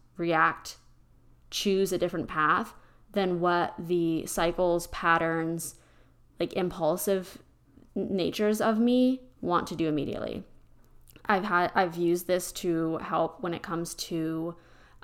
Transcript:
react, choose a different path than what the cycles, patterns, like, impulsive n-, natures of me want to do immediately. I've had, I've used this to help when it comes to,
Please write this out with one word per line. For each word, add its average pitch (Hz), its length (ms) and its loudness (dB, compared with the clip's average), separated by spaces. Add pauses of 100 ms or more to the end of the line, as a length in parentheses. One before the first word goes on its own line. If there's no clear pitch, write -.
(160)
react, 165 600 0 (720)
choose 196 420 2
a 180 60 0
different 175 300 -2
path 160 460 0 (400)
than 185 260 0
what 175 400 2
the 170 480 0
cycles, 170 600 2
patterns, 165 880 0 (640)
like, 170 140 -4
impulsive 180 840 -2 (560)
n-, 196 200 -2
natures 208 460 0
of 220 180 2
me 254 420 4 (200)
want 170 260 0
to 175 80 -8
do 160 120 0
immediately. - 560 -4 (800)
I've 196 180 2
had, 180 300 2
I've 175 240 0
used 175 300 0
this 180 260 0
to 165 460 -2
help 165 420 -2
when 170 120 -4
it 165 100 -8
comes 170 320 -6
to, 160 600 -4 (480)